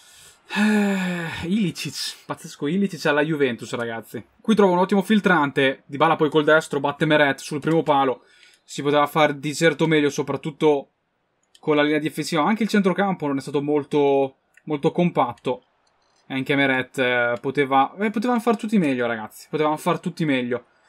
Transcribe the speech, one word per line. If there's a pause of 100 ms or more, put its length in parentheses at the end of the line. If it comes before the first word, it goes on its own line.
(540)
Eh,
Ilicic,
pazzesco
Ilicic
alla
Juventus,
ragazzi. (160)
Qui
trovo
un
ottimo
filtrante,
Dybala
poi
col
destro
batte
Meret
sul
primo
palo. (400)
Si
poteva
fare
di
certo
meglio,
soprattutto (680)
con
la
linea
difensiva.
Anche
il
centrocampo
non
è
stato
molto, (260)
molto
compatto. (600)
E
anche
Meret,
eh,
poteva,
eh,
potevano
far
tutti
meglio,
ragazzi.
Potevano
far
tutti
meglio. (240)